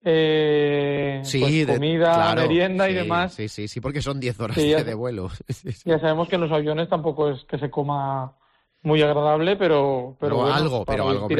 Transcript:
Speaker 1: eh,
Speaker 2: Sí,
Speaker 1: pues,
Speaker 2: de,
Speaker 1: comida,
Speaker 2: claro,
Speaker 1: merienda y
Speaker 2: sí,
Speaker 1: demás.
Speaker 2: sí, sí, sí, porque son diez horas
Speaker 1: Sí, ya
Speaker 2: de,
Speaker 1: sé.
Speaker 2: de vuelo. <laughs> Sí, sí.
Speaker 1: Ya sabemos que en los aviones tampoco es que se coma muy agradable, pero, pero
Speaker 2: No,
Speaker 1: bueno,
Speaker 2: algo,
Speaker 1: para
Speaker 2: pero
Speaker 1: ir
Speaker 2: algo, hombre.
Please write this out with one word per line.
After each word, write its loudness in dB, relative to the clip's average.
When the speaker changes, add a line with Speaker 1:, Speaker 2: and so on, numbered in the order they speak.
Speaker 1:
eh, 2
Speaker 2:
Sí, -2
Speaker 1:
pues, 2
Speaker 2:
de, 2
Speaker 1:
comida, 2
Speaker 2:
claro, 2
Speaker 1:
merienda 2
y 0
Speaker 2:
sí, -2
Speaker 1:
demás. -2
Speaker 2:
sí, -8
sí, -10
sí, -10
porque -4
son -4
diez -6
horas -4
Speaker 1:
Sí, 2
ya 4
Speaker 2:
de, 0
Speaker 1:
sé. -6
Speaker 2:
de -4
vuelo. -6
<laughs> -20
Sí, -8
sí. -12
Speaker 1:
Ya 2
sabemos 0
que -2
en 2
los -2
aviones -2
tampoco 0
es -6
que -8
se -4
coma -4
muy 2
agradable, 2
pero, 2
pero -2
Speaker 2:
No, 2
Speaker 1:
bueno, 2
Speaker 2:
algo, 0
Speaker 1:
para -2
Speaker 2:
pero 0
Speaker 1:
ir 0
Speaker 2:
algo, 0
hombre. 0